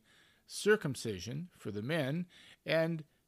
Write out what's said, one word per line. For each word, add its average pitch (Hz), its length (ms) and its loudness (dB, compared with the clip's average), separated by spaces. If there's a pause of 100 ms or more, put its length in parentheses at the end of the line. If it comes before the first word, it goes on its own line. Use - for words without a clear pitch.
(460)
circumcision 135 1120 0
for - 120 -8
the 104 120 -4
men." 151 460 -2 (380)
And 165 380 2 (240)